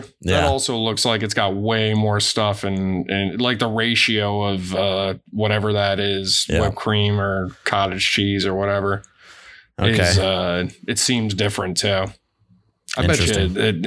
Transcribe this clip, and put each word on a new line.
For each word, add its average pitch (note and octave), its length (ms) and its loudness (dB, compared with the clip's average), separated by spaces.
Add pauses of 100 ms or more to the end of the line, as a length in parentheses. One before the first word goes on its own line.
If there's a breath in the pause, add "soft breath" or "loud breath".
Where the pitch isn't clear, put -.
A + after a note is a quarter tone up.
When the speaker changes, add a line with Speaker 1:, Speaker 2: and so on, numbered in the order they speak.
(220)
Speaker 1:
That F#2 200 2
Speaker 2:
Yeah. D3+ 60 2
Speaker 1:
also C3+ 300 0
looks A2 280 -2
like A2 180 2
it's G#2 120 -4
got G2 200 0
way G#2+ 380 0
more G#2+ 260 2
stuff G#2 440 0
and, F#2+ 460 -2
and, G2 300 -2
like, B2 200 0
the A#2+ 100 0
ratio G#2+ 720 0
of, F#2+ 320 -2
uh, F#2+ 380 0 (160)
whatever G#2+ 440 0
that G2 260 2
is, G2 500 0
Speaker 2:
Yeah. - 120 2
Speaker 1:
whipped G#2 140 0
cream G#2 460 2
or F#2+ 280 -2 (140)
cottage G2 480 0
cheese G2+ 340 0
or F#2+ 100 0
whatever, G2 480 0 (760 loud breath)
Speaker 2:
Okay. G#2+ 220 2
Speaker 1:
is, F2 180 4
uh, F2+ 480 0 (200)
it A2+ 120 -2
seems A2+ 340 0
different G2 440 -2
too. F#2+ 280 0 (920)
I - 100 2
bet - 120 4
you F2 60 2
Speaker 2:
Interesting. G2 600 0